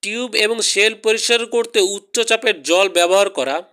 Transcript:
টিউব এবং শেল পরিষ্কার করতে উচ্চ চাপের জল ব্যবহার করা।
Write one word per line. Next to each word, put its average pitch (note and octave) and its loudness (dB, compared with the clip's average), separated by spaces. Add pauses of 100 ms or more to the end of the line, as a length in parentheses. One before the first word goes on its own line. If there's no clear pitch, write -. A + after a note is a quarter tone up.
টিউব A3+ -8 (160)
এবং A3+ -2 (140)
শেল G#3+ 2 (120)
পরিষ্কার A3+ 0 (140)
করতে A#3 0 (160)
উচ্চ - -6 (140)
চাপের A3 2 (140)
জল F#3 4 (100)
ব্যবহার F#3 4
করা। C3+ -2 (160)